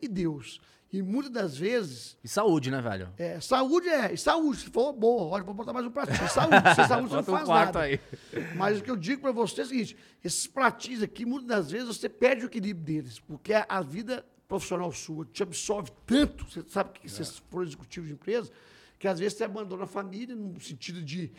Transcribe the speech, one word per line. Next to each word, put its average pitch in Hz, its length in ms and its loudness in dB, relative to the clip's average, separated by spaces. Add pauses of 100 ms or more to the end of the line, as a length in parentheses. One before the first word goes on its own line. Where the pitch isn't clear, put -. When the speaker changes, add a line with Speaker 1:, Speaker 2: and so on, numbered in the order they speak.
Speaker 1:
e 285 60 -4
Deus. 170 520 -4 (340)
E 190 80 -2
muitas 247 320 -2
das 180 240 -2
vezes 180 680 -2
Speaker 2:
E 113 60 -12
saúde, 160 420 4
né, 135 100 -2
velho? 95 360 -4
Speaker 1:
É, 170 240 -6
saúde 277 480 2
é, 247 240 2
e 160 40 -2
saúde, 302 440 2
se - 80 -14
for 277 240 2
boa, 226 300 4 (100)
olha, 196 100 -2
vou 196 100 -10
botar 226 200 -8
mais 247 120 -4
um 233 60 -8
pratinho. 269 320 -2
Speaker 2:
<laughs> 170 80 0
Speaker 1:
Saúde, 196 440 10
sem 151 120 10
saúde 233 220 2
você 135 60 -2
não 147 80 2
Speaker 2:
Bota 185 80 -2
um 190 40 2
Speaker 1:
faz 202 100 0
Speaker 2:
quarto 165 300 6
Speaker 1:
nada. 170 60 2
Speaker 2:
aí. 139 180 2 (560)
Speaker 1:
Mas 202 240 2
o 208 40 -6
que 247 60 -6
eu 247 60 -2
digo 226 260 -2
pra 269 120 0
você 220 260 0
é - 60 0
o - 20 -6
seguinte, 247 300 -4 (260)
esses - 240 -4
pratinhos 240 560 0
aqui, 220 220 -6
muitas 254 220 -4
das 190 240 0
vezes, 240 160 -4
você - 200 -6
perde 247 380 2
o - 20 -4
equilíbrio 190 380 -6
deles, 143 340 -6
porque - 340 -6
a, 214 140 4
a 190 140 -2
vida 214 440 -8 (220)
profissional 180 460 -4
sua 160 320 -10
te - 180 -6
absorve 196 480 -4 (140)
tanto, 285 440 2
você 170 200 -12
sabe 196 280 -2
que - 80 -20
Speaker 3:
É. 185 40 -16
Speaker 1:
você 160 160 -8 (240)
for 180 180 -6
executivo 156 400 -14
de 147 60 -10
empresa, 226 360 -4 (480)
que 196 120 -2
às 170 100 0
vezes 196 180 -2
você 226 60 -2
abandona 196 400 -6
a 190 40 -6
família, 202 500 -8
no 185 240 -10
sentido 170 420 -10
de 151 360 -8